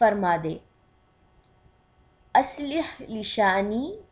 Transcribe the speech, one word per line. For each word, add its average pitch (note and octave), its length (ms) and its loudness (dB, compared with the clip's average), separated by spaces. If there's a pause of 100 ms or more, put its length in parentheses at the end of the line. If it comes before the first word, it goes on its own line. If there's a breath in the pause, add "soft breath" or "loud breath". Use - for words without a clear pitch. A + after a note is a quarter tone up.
फरमा G3+ 360 4
दे। D#3+ 240 -6 (1700)
अस्लिह C#4+ 500 0 (240)
लिशानी G#3+ 880 0 (140)